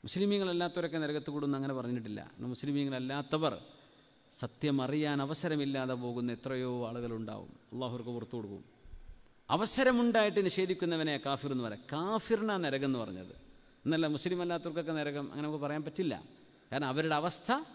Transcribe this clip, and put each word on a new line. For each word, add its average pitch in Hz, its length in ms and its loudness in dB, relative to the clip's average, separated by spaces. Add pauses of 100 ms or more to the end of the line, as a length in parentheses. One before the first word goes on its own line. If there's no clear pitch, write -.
മുസ്ലിമീങ്ങളല്ലാത്തവരൊക്കെ 175 920 0
നരകത്ത് 151 340 -2
കൂടുമെന്ന് 143 260 0
അങ്ങനെ 139 160 -2
പറഞ്ഞിട്ടില്ല. 120 480 -4
കാരണം - 280 -8
മുസ്ലിമീങ്ങളല്ലാത്തവർ 139 1120 0 (720)
സത്യം 139 480 0
അറിയാൻ 147 400 2
അവസരമില്ലാതെ 139 720 0
പോകുന്ന 120 380 -2
എത്രയോ 123 560 -2
ആളുകളുണ്ടാവും, 113 640 -4 (240)
അള്ളാഹു 123 200 -2
അവർക്ക് 120 160 -6
പുറത്തു 120 260 -6
കൊടുക്കും. 101 280 -8 (880)
അവസരമുണ്ടായിട്ട് 226 960 6
നിഷേധിക്കുന്നവനെ 170 800 2
കാഫിർ 139 260 0
എന്ന് 127 120 0
പറയാം. 104 280 -4
കാഫിറിനാ 208 680 2
നരകം 139 280 0
എന്ന് 131 140 2
പറഞ്ഞത് 92 360 -8 (500)
എന്നല്ല, 160 220 4
മുസ്ലിം 175 340 0
അല്ലാത്തവർക്കൊക്കെ 170 500 -2
നരകം 147 400 -2
അങ്ങനെ 147 160 -4
നമുക്ക് 151 160 -2
പറയാൻ 147 200 -2
പറ്റില്ല. 151 400 -2 (480)
കാരണം 135 160 0
അവരുടെ 156 280 2
അവസ്ഥ 170 360 0 (240)